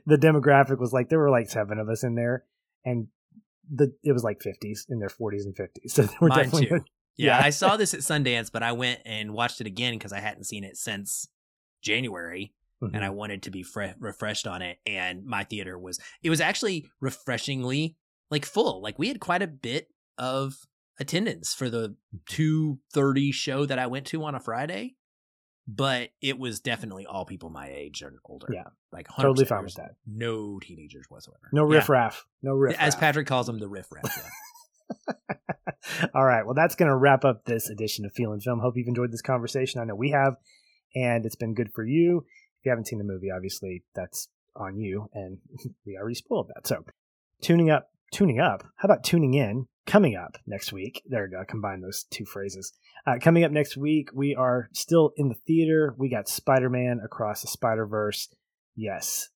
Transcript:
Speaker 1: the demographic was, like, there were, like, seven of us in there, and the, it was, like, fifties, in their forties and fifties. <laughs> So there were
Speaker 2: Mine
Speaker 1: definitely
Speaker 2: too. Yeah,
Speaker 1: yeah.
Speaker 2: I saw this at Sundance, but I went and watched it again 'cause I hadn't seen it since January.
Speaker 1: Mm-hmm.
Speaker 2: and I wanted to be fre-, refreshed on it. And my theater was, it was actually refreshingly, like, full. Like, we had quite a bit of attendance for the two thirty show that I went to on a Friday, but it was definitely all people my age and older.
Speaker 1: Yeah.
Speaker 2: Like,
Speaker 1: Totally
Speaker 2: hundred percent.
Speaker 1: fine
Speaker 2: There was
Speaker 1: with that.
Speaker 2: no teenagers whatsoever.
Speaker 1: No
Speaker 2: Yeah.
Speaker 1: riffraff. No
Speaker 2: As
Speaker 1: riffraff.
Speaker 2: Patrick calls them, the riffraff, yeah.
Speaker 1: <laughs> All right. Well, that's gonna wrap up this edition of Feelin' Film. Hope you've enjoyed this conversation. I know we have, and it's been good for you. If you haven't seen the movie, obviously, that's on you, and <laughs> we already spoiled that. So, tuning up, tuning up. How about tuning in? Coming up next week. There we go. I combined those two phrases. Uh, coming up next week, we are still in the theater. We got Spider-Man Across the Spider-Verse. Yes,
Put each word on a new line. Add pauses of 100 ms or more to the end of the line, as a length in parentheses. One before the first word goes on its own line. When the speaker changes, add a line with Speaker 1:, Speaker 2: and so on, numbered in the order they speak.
Speaker 1:
the
demographic
was,
like,
there
were,
like,
seven
of
us
in
there, (400)
and (640)
the, (100)
it
was,
like,
fifties,
in
their
forties
and
fifties.
<laughs>
So
there
were
Speaker 2:
Mine
Speaker 1:
definitely
Speaker 2:
too. (320)
Yeah,
Speaker 1:
yeah.
Speaker 2:
I
saw
this
at
Sundance,
but
I
went
and
watched
it
again
'cause
I
hadn't
seen
it
since (520)
January. (300)
Speaker 1:
Mm-hmm.
Speaker 2:
and
I
wanted
to
be
fre-,
refreshed
on
it.
And
my
theater
was, (220)
it
was
actually (140)
refreshingly, (340)
like,
full.
Like,
we
had
quite
a
bit (300)
of (460)
attendance
for
the (320)
two (140)
thirty
show
that
I
went
to
on
a
Friday, (720)
but (100)
it
was
definitely
all
people
my
age
and
older.
Speaker 1:
Yeah. (280)
Speaker 2:
Like,
Speaker 1:
Totally
Speaker 2:
hundred
percent.
Speaker 1:
fine
Speaker 2:
There
was
Speaker 1:
with
that. (120)
Speaker 2:
no
teenagers
whatsoever.
Speaker 1:
No
Speaker 2:
Yeah.
Speaker 1:
riffraff. (180)
No
Speaker 2:
As
Speaker 1:
riffraff.
Speaker 2:
Patrick
calls
them,
the
riffraff, (1040)
yeah. (960)
Speaker 1:
<laughs>
All
right.
Well,
that's
gonna
wrap
up
this
edition
of
Feelin'
Film.
Hope
you've
enjoyed
this
conversation.
I
know
we
have, (600)
and
it's
been
good
for
you. (360)
If
you
haven't
seen
the
movie,
obviously, (100)
that's (280)
on
you,
and (240)
<laughs>
we
already
spoiled
that.
So, (580)
tuning
up, (220)
tuning
up. (140)
How
about
tuning
in? (200)
Coming
up
next
week.
There
we
go.
I
combined
those
two
phrases. (340)
Uh,
coming
up
next
week,
we
are
still
in
the (120)
theater.
We
got
Spider-Man
Across
the
Spider-Verse. (480)
Yes,